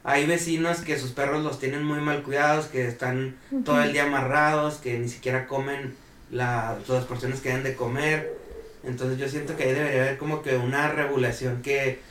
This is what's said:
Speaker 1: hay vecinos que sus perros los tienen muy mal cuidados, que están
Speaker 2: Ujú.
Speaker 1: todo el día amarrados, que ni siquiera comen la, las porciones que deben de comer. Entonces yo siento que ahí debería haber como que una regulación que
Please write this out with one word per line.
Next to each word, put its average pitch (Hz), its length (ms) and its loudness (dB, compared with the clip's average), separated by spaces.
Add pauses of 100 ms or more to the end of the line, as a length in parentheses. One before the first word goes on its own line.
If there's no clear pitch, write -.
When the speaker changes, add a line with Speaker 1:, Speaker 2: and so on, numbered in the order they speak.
Speaker 1:
hay 147 200 4
vecinos 165 540 2
que 151 180 -2
sus 123 140 -4
perros 143 320 0
los 143 160 -4
tienen 139 240 -2
muy 147 160 0
mal 147 240 0
cuidados, 147 440 2
que 127 200 0
están 127 480 -2 (160)
Speaker 2:
Ujú. 269 120 0
Speaker 1:
todo 147 180 4
el 143 100 4
día 147 140 2
amarrados, 147 720 2
que 120 220 -4
ni 117 120 -2
siquiera 127 360 -2
comen 139 480 -4 (380)
la, 123 460 -2 (100)
las 127 160 2
porciones 123 380 -4
que 131 80 -4
deben 131 160 0
de 131 100 -2
comer. 147 580 0 (520)
Entonces 127 340 -2
yo 143 80 -2
siento 147 300 -4
que 151 60 -2
ahí 131 100 4
debería 139 300 2
haber 135 140 0
como 151 240 -2
que 131 140 0
una 139 340 2
regulación 127 720 0
que 139 380 0 (100)